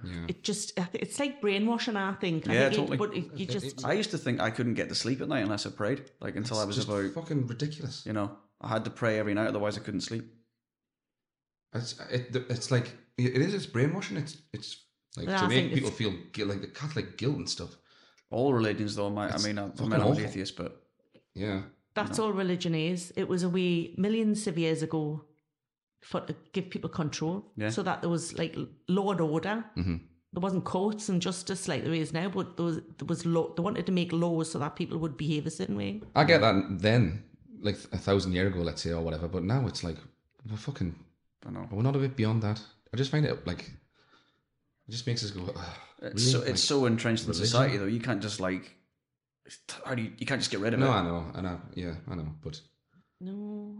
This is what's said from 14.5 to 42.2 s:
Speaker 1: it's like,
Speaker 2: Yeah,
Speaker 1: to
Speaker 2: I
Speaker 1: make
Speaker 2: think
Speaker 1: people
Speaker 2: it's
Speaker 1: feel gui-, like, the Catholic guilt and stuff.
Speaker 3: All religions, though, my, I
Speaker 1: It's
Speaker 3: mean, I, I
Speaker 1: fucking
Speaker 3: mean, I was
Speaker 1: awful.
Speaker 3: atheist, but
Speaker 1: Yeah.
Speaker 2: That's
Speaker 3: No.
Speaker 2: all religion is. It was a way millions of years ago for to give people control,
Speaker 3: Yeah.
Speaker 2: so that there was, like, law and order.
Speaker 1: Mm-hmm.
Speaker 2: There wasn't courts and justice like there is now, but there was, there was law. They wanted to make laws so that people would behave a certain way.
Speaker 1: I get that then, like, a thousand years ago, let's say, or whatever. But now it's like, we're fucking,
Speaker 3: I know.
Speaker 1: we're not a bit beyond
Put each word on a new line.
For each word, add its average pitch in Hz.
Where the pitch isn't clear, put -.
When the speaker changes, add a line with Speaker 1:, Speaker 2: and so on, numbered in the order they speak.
Speaker 1:
it's -
like, 85
Speaker 2:
Yeah, 95
Speaker 1:
to 92
Speaker 2:
I -
Speaker 1:
make 117
Speaker 2:
think -
Speaker 1:
people 123
Speaker 2:
it's -
Speaker 1:
feel 104
gui-, 107
like, 98
the -
Catholic 104
guilt 135
and 85
stuff. -
Speaker 3:
All 131
religions, 107
though, 101
my, 104
I -
Speaker 1:
It's 104
Speaker 3:
mean, 104
I, 101
I 98
Speaker 1:
fucking 113
Speaker 3:
mean, 110
I 101
was 107
Speaker 1:
awful. 107
Speaker 3:
atheist, 95
but -
Speaker 1:
Yeah. 95
Speaker 2:
That's 208
Speaker 3:
No. 220
Speaker 2:
all 214
religion 180
is. 175
It 190
was 175
a 185
way 175
millions 214
of 165
years 160
ago 156
for -
to -
give 185
people -
control, 165
Speaker 3:
Yeah. 107
Speaker 2:
so 190
that -
there 170
was, 170
like, 165
law 190
and 175
order. 165
Speaker 1:
Mm-hmm. 87
Speaker 2:
There 175
wasn't 185
courts 208
and 185
justice 180
like -
there 160
is 156
now, 170
but 185
there 170
was, 165
there 143
was 165
law. 165
They 170
wanted 185
to 196
make 175
laws 165
so -
that 147
people 160
would 156
behave 151
a -
certain 185
way. 202
Speaker 1:
I 143
get 160
that 98
then, 107
like, 101
a -
thousand 92
years 92
ago, 90
let's 80
say, 85
or 82
whatever. 80
But 87
now 117
it's -
like, 80
we're 107
fucking, 95
Speaker 3:
I -
know. 95
Speaker 1:
we're 101
not 135
a 139
bit 135
beyond 110